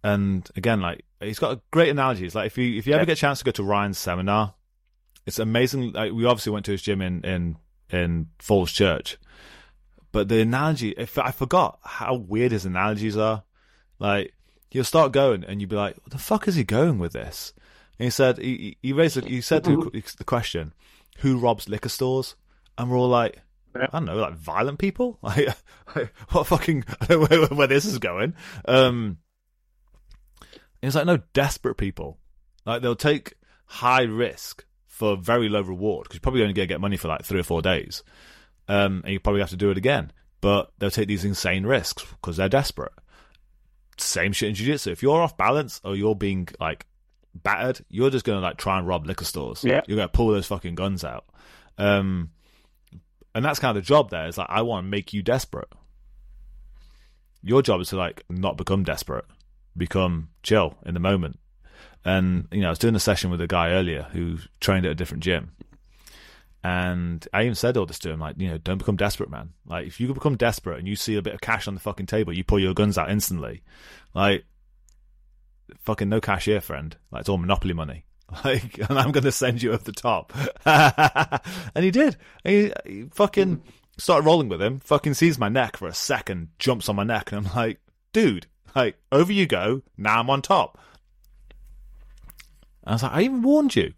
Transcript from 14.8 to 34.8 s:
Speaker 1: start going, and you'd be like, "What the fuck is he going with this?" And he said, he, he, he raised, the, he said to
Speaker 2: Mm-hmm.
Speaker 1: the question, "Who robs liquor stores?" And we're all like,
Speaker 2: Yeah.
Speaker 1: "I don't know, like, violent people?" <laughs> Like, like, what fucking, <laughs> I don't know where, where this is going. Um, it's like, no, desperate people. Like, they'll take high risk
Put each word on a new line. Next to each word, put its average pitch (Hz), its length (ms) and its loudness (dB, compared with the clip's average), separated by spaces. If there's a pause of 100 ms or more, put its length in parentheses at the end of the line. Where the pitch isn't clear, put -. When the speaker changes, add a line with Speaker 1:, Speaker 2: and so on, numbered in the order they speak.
Speaker 1:
start 151 280 4
going, 123 320 4
and 101 180 -8
you'd 95 80 -8
be 107 60 -4
like, 101 220 -2
"What - 140 -20
the 135 60 -10
fuck - 300 -2
is 185 80 0
he 139 80 2
going 127 340 2
with 85 160 -4
this?" - 400 -12 (460)
And 120 60 -2
he 123 40 0
said, 127 280 2
he, - 60 -10 (140)
he, - 240 -12
he 131 120 -2
raised, 160 240 4
the, - 100 -6
he 123 140 -4
said 156 240 2
to - 60 2
Speaker 2:
Mm-hmm. - 280 0 (180)
Speaker 1:
the - 60 -14
question, 87 500 -4 (460)
"Who 131 180 2
robs 117 320 0
liquor 107 200 -6
stores?" 131 460 -2 (420)
And 123 120 -4
we're 123 80 2
all 123 120 4
like, 120 320 2 (340)
Speaker 2:
Yeah. 135 160 -2
Speaker 1:
"I 160 80 -4
don't 151 60 -4
know, 85 120 -4
like, 87 180 -2
violent 95 440 -4
people?" 226 400 -4
<laughs> - 40 -18
Like, - 260 2 (460)
like, 120 180 -4 (180)
what 127 160 2
fucking, 156 460 0
<laughs> - 80 -8
I 107 40 0
don't 156 240 6
know 165 80 8
where, 151 120 6
where 143 180 4
this 139 180 4
is 190 140 -4
going. 101 340 -2 (320)
Um, 120 520 4 (1600)
it's 135 140 -2
like, 156 100 2
no, 175 120 4 (160)
desperate 139 420 0
people. 82 420 -6 (480)
Like, 117 160 -4
they'll 120 140 0
take - 380 0 (320)
high 127 380 2
risk - 600 -4 (200)